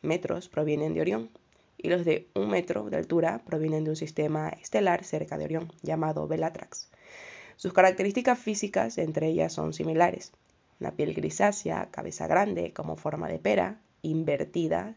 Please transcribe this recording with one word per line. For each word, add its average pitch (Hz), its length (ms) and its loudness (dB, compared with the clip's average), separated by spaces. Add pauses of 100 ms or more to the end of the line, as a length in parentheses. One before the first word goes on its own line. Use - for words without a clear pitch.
metros 165 460 -2
provienen 151 460 0
de 160 80 2
Orión 220 280 -2 (460)
y - 120 -4
los 175 160 2
de - 300 2
un 196 140 0
metro 180 360 0
de - 120 -4
altura 165 480 2
provienen 156 400 0
de 156 60 0
un 156 60 -2
sistema 156 520 -2
estelar 180 560 0
cerca 156 320 -4
de 151 80 -4
Orión 160 280 -4 (100)
llamado 156 460 -2
Bellatrax. - 600 -4 (680)
Sus 180 180 -4
características 196 640 6
físicas 220 580 -2
entre 156 300 0
ellas 160 260 2
son 156 220 -2
similares: 165 580 0 (480)
una 175 120 -4
piel 151 200 0
grisácea, 165 800 0
cabeza - 360 -6
grande 175 460 2
como 156 240 -6
forma 160 320 -4
de 165 120 -4
pera, 196 380 2 (220)
invertida, 160 960 -2